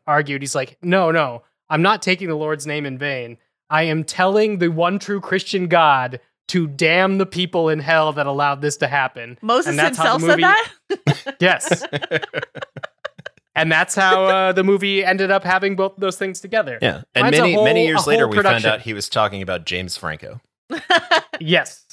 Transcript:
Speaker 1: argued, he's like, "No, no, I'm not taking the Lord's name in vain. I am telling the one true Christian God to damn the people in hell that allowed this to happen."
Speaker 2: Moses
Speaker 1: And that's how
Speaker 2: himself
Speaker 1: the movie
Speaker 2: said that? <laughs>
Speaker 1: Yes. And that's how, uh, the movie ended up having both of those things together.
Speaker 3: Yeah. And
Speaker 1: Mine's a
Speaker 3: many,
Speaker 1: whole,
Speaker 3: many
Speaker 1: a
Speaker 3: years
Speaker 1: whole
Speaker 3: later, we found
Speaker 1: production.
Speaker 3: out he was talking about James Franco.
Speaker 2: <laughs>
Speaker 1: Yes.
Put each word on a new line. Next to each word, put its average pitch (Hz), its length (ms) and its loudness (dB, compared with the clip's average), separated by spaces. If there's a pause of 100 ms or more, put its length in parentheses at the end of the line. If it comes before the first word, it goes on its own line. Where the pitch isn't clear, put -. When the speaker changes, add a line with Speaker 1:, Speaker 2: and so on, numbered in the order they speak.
Speaker 1:
argued, 143 340 0
he's 139 140 -8
like, 135 260 -6
"No, 175 300 2
no, 139 320 -2 (260)
I'm 156 140 0
not 202 180 2
taking 185 280 -2
the 160 60 -4
Lord's 151 320 -6
name 147 200 -6
in 131 100 -10
vain. 127 400 -8 (320)
I 156 140 2
am 160 220 0
telling 202 540 2
the 170 100 0
one 170 300 0
true 202 220 -6
Christian 185 480 -4
God 135 500 4 (300)
to 175 180 0
damn 170 520 2
the 190 80 0
people 175 440 -2
in 156 80 0
hell 156 360 2
that 143 120 -2
allowed 143 360 -2
this 147 160 -4
to 147 100 0
happen." 127 540 -4
Speaker 2:
Moses 240 280 0
Speaker 1:
And 143 80 0
that's 160 200 0
how 226 200 2
Speaker 2:
himself 320 40 -2
Speaker 1:
the 330 60 2
movie - 140 4
Speaker 2:
said 415 640 0
that? - 300 -2
<laughs> - 40 -20
Speaker 1:
Yes. 180 440 0 (1700)
And 160 140 2
that's 165 240 2
how, 190 300 4
uh, 190 280 4
the 190 120 2
movie 196 400 2
ended 190 260 0
up 196 140 2
having 185 320 0
both 190 180 -2
of 190 60 -20
those 190 160 -2
things 190 240 -8
together. 185 420 -4
Speaker 3:
Yeah. 90 200 -2 (120)
And 127 80 2
Speaker 1:
Mine's 151 160 4
a - 40 4
Speaker 3:
many, 180 120 2
Speaker 1:
whole, 214 100 4
Speaker 3:
many - 180 4
Speaker 1:
a - 40 4
Speaker 3:
years 160 160 0
Speaker 1:
whole 147 100 0
Speaker 3:
later, 147 140 4
we 107 80 -2
found 104 120 4
Speaker 1:
production. 113 240 2
Speaker 3:
out 110 100 -2
he 113 140 -8
was 101 140 -8
talking 101 340 -2
about 87 240 -6
James 90 300 -6
Franco. 82 440 -12 (300)
Speaker 2:
<laughs> 320 100 -8 (600)
Speaker 1:
Yes. 160 520 -2